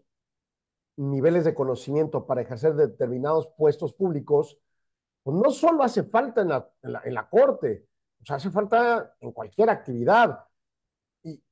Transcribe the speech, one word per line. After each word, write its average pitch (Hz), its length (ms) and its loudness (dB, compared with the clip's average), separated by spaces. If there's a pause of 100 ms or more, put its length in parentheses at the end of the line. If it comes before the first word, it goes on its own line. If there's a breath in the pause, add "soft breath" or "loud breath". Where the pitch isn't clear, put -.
(960)
niveles 143 480 0
de - 80 0
conocimiento 135 720 -4
para 127 160 -4
ejercer 127 320 -2
determinados 139 800 0
puestos 151 380 0
públicos, 151 640 -2 (640)
pues 139 140 -4
no 247 140 2
solo 320 320 2
hace 240 200 0
falta 240 380 -2
en 180 80 0
la, 135 200 -4 (120)
en 123 120 -10
la, 117 120 -10
en 123 80 -6
la 110 160 -8
corte, 202 580 0 (340)
o - 40 -20
sea, 143 120 -6
hace 151 120 -6
falta 226 720 0
en 123 120 -14
cualquier 120 380 0
actividad. 190 720 2 (800)
Y, 156 280 -16